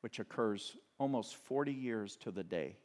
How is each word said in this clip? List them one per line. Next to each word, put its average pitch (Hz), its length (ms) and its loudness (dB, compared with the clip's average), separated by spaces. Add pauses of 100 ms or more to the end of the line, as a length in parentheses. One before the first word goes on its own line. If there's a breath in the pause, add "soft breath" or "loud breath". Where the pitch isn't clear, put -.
which 117 200 -6
occurs 104 560 2 (220)
almost 139 380 0
forty 143 360 0
years 117 440 0
to - 140 -6
the 95 140 -4
day. 82 400 0